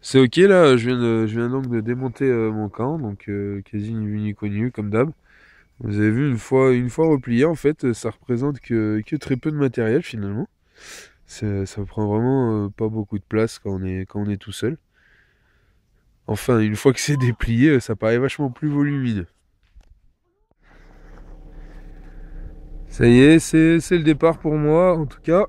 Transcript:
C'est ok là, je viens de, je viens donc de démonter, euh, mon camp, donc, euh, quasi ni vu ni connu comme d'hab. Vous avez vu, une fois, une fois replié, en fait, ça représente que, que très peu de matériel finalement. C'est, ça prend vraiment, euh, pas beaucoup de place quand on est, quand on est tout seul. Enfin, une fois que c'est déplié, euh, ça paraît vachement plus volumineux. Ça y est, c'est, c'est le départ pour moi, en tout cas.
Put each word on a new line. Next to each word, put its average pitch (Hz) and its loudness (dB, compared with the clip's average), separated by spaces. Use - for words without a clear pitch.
C'est - 2
ok 127 4
là, 175 8
je 117 0
viens 127 0
de, 113 2
je 113 -4
viens 120 -2
donc 131 -4
de 117 -2
démonter, 123 -4
euh, 113 0
mon 107 -4
camp, 139 -4
donc, 104 -10
euh, 101 -6
quasi 107 -6
ni 110 -4
vu 104 -4
ni 104 -4
connu 107 -4
comme 107 -6
d'hab. 120 0
Vous 104 -4
avez 107 4
vu, 131 0
une 120 -2
fois, 131 2
une 123 0
fois 160 0
replié, 131 2
en 165 0
fait, 143 -2
ça 113 -6
représente 127 -4
que, 110 -2
que 160 -6
très 135 -4
peu 156 -4
de 151 -6
matériel 123 0
finalement. 107 -6
C'est, 98 -4
ça 104 -8
prend 107 -4
vraiment, 113 0
euh, 98 -6
pas 110 -4
beaucoup 107 -6
de - -12
place 110 -2
quand 101 -8
on 95 -4
est, 95 -6
quand 104 -8
on 104 -4
est 101 -4
tout 101 -14
seul. 131 -4
Enfin, 113 0
une 107 0
fois 131 2
que - -4
c'est 147 -2
déplié, 120 2
euh, 135 4
ça 113 -4
paraît 113 0
vachement 135 -2
plus 151 -6
volumineux. 139 -2
Ça 120 2
y 123 8
est, 151 8
c'est, 160 4
c'est 180 -2
le 160 0
départ 160 2
pour 151 -2
moi, 160 2
en 156 -2
tout - -14
cas. 175 2